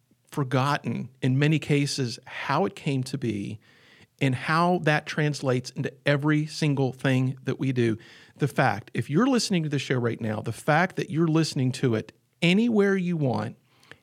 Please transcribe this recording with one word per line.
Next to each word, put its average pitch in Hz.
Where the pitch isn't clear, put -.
forgotten, 135
in 131
many 147
cases, 143
how 156
it -
came 135
to -
be 107
and 135
how 175
that 151
translates 139
into -
every 151
single 139
thing 131
that -
we 135
do. 117
The 147
fact, 113
if -
you're 190
listening 202
to 151
the 143
show 135
right 117
now, 107
the 113
fact 156
that -
you're 165
listening 151
to 120
it -
anywhere 202
you 175
want, 113